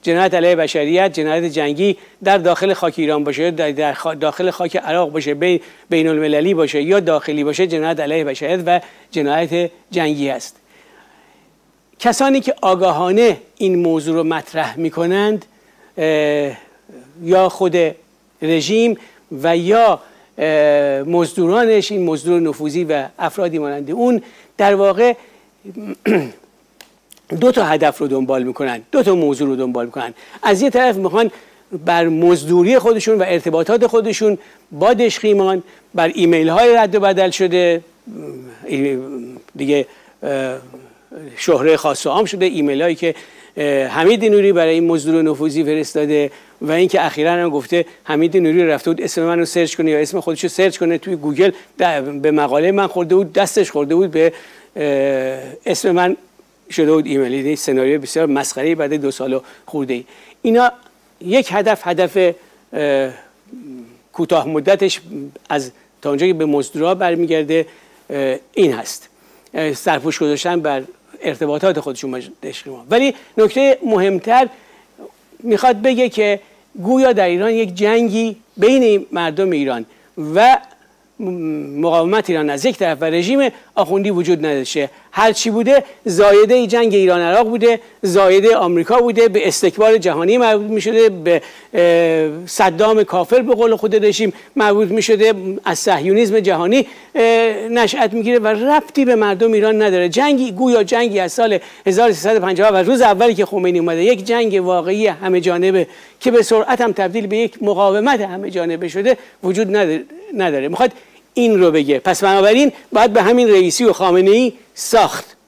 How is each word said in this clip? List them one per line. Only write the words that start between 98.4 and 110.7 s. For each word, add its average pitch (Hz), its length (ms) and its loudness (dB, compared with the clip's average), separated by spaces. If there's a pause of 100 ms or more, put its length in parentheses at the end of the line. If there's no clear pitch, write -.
ربطی 269 580 0
به 240 100 2
مردم 214 360 2
ایران 214 300 2
نداره. 185 280 2
جنگی، 254 420 0
گویا 233 320 2
جنگی 226 360 0
از 180 120 -4
سال 214 280 0 (260)
هزار 208 260 2
سیصد 190 240 0
و 214 40 2
پنجاه 190 300 2
و 196 80 2
روز 226 240 2
اولی 220 320 4
که 190 120 0
خمینی 180 340 -2
اومده، 170 240 0
یک 202 220 2
جنگ 214 400 0
واقعی 185 420 0
همه 185 340 -2
جانبه 180 460 0 (320)
که 254 120 0
به 233 100 4
سرعت 226 400 0
هم 226 100 0
تبدیل 196 360 -4
به 214 100 -4
یک 226 260 -4
مقاومت 208 580 2
همه 196 300 -8
جانبه 170 360 -4
شده 202 300 0 (260)
وجود 190 320 -2
نداره، 170 280 0 (300)
نداره. 156 340 -2
می‌خواد 185 240 0 (420)